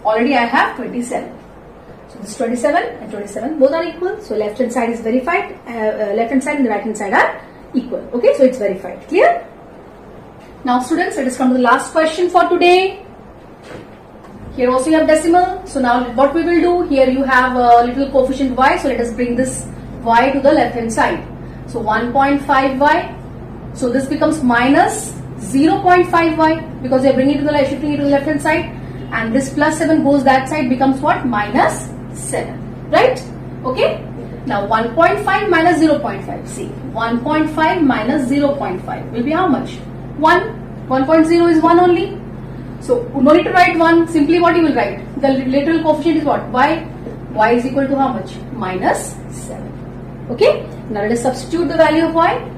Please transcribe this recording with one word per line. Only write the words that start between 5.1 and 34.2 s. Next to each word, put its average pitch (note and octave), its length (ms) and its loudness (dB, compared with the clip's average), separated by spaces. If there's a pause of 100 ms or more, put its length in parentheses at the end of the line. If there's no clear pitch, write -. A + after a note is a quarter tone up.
uh, - 20 -16
uh, G#3+ 460 -2
left A#3 160 0
hand C4+ 120 0
side D4 140 -4
and C4+ 80 2
the A3 60 0
right G3+ 120 -4
hand G#3+ 140 -6
side G3+ 160 -4
are - 260 0 (360)
equal. - 240 -4 (140)
Okay, B3 220 2
so C#4 80 4
it's B3+ 140 4
verified. F#3 500 -6
Clear? C#5 400 2 (1160)
Now B3 180 2
students, F4 340 -2
let C4+ 120 -2
us B3 100 -6
come B3+ 120 2
to B3+ 60 4
the B3+ 60 2
last B3 300 4
question E4 380 0
for F4 200 4
today. F4+ 560 4 (1500)
Here B3 160 2
also B3+ 180 0
you D#4 80 6
have D#4 100 4
decimal. E4+ 600 2
So - 120 -4
now B3 340 0
what C#4 200 4
we E4 100 0
will E4+ 160 4
do, F4 300 2
here C4+ 180 4
you C4+ 160 0
have B3+ 320 2
a A#3+ 280 6
little C4 260 -2
coefficient C4 480 0
y. D4 200 4
So D#4 120 -4
let A#3 100 -2
us A#3 140 -4
bring A#3+ 220 -2
this B3+ 320 -4 (360)
y A#3+ 280 4
to C#4 80 0
the C4+ 120 6
left B3 220 2
hand A3+ 180 -4
side. - 320 -2 (440)
So A#3 120 -8
one A3 320 -2
point C#4 300 2
five C4+ 380 0
y. D#4 360 2 (600)
So B3+ 160 -2
this C4+ 160 0
becomes D#4 340 0
minus C4+ 720 2 (260)
zero E4 420 2
point F4+ 280 4
five E4 280 2
y D#4+ 220 2 (220)
because B3+ 220 0
we C#4 60 4
are B3+ 40 4
bringing C4+ 220 2
it C#4+ 40 -2
to C#4+ 60 -2
the D4+ 60 0
left, C#4 180 2
shifting D4 240 -4
it C#4 40 -2
to C#4+ 60 -2
the C#4+ 60 0
left C#4 160 2
hand D4+ 160 -2
side. D#4+ 240 0 (480)
And A3+ 200 -4
this C4+ 200 -2
plus D#4 240 0
seven D#4 260 2
goes C#4 220 4
that C4 240 4
side, D4+ 200 -2
becomes C4 300 2
what? - 260 0
Minus - 640 -2 (240)
seven, - 760 -10
right? A#4 340 2 (400)
Okay. - 400 -2 (440)